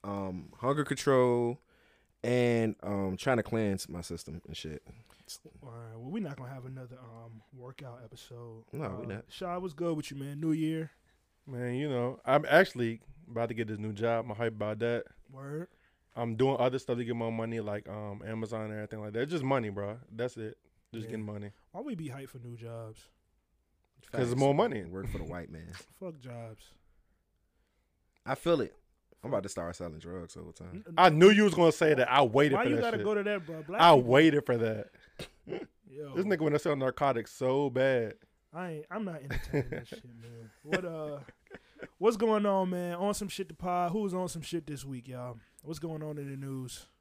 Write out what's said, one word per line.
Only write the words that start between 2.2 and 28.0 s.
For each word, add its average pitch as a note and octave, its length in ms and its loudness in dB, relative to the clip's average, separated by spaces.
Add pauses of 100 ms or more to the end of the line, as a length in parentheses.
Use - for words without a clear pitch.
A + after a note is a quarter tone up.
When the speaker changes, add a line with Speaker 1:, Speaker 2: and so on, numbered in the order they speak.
Speaker 1:
and, A#2+ 600 2
um, G2 340 -2
trying B2+ 220 0
to G#2+ 40 0
cleanse G#2 460 -2
my E2+ 140 -8
system E2 440 -10
and D#2+ 100 -12
shit. D#2 260 -12 (800)
Speaker 2:
All B2+ 80 -18
right, A2+ 280 -16
well, B2 120 -14
we G#3+ 100 -6
not C#3 160 -8
gonna C3 160 -14
have C3 140 -14
another, B2+ 320 -14
um, A2+ 440 -20 (120)
workout B2+ 500 -18
episode. A#2 680 -18
Speaker 1:
No, C3 280 -6
we - 60 -10
Speaker 2:
Uh, G2 100 -8
Speaker 1:
not. - 120 -12
Speaker 2:
Shy, F3 280 -8
what's F3+ 180 -6
good E3 220 -2
with D3 140 -6
you, C#3 80 -10
man? C#3+ 220 -10
New D#3+ 120 0
year. D#3 380 -2 (560)
Speaker 3:
Man, B2 280 -4
you C#3+ 140 0
know, B2+ 360 -2
I'm C#3+ 240 6
actually B2 520 6 (300)
about A#2 180 -2
to A2+ 60 -6
get A2 140 -4
this G#2+ 100 -6
new G#2+ 140 -6
job. A2+ 380 0
I'm G#2 60 -6
hyped A#2 120 -2
about G#2+ 320 -4
that. A#2 240 0 (260)
Speaker 2:
Word. C#3 380 -10 (480)
Speaker 3:
I'm A#2 200 -2
doing C3+ 220 4
other B2+ 200 2
stuff A#2+ 200 -4
to B2 60 -4
get A#2 120 -4
more A2+ 160 -2
money, A2+ 280 -4
like, G#2 280 -6
um, G#2 360 -10
Amazon A2 420 -6
and G#2+ 80 -8
everything G#2+ 260 -8
like G#2+ 140 -10
that. A#2+ 120 0
Just D#3 160 -4
money, C3 280 0
bro. G2+ 280 -6 (140)
That's A#2 240 -6
it. A2 200 -10 (360)
Just A2+ 140 -8
Speaker 2:
Yeah. A2+ 60 -12
Speaker 3:
getting A2 140 -6
money. G#2 240 -10 (220)
Speaker 2:
Why F3+ 80 -10
we C#4 140 -8
be D#3+ 140 -8
hyped C3+ 200 -12
for C3 100 -18
new A#2+ 180 -14
jobs? A2+ 520 -14 (1040)
Speaker 3:
'Cause C3+ 80 -4
it's A#2+ 100 0
Speaker 1:
Facts. B2 100 0
Speaker 3:
more C#3 140 6
money. D#3+ 300 0
Speaker 1:
Work F#2 240 -8
for G2 100 -6
the E2+ 60 -6
white E2+ 260 -10
man. E2 220 -14
<laughs> - 260 -20
Speaker 2:
Fuck E3 220 -12
jobs. A#2 520 -14 (1500)